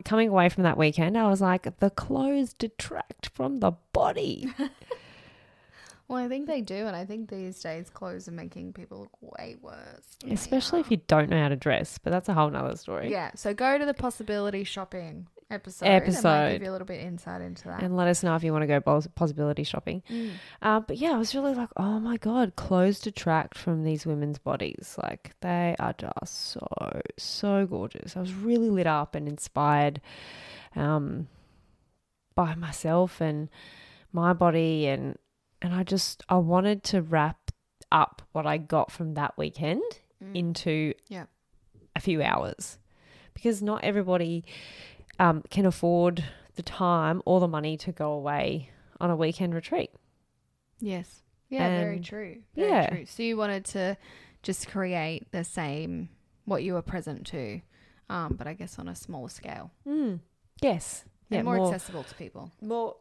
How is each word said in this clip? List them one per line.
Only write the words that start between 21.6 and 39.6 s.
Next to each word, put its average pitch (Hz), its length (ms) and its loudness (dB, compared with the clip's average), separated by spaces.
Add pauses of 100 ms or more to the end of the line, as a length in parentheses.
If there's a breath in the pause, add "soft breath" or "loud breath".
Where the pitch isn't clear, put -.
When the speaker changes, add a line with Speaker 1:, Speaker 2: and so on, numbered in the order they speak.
Speaker 1:
"Oh 208 200 0
my 226 200 -2
God, 226 380 2
clothes 190 440 4
detract - 560 0
from 160 280 0
these 156 200 0
women's 147 340 -2
bodies. - 640 -6
Like, - 280 -8 (100)
they 175 380 0
are - 180 -2
just - 540 -8
so, - 500 -6 (160)
so 196 480 0
gorgeous." 185 540 -6
I - 20 -4
was 185 140 -6
really 226 340 4
lit 185 200 4
up 151 260 0
and 147 140 -4
inspired, 147 760 2 (720 loud breath)
um, 147 520 0 (1080 soft breath)
by 165 200 0
myself 170 680 0
and 156 260 -2 (640 loud breath)
my 175 220 4
body, 165 540 4
and, 135 280 -2 (480)
and 175 80 -2
I 185 120 0
just, - 440 -2
I 180 100 6
wanted 185 460 4
to 190 180 2
wrap 156 500 0 (400)
up - 280 4 (120)
what 156 160 -2
I 151 100 2
got 151 320 2
from 160 240 -6
that 147 240 -2
weekend 156 440 -2 (380)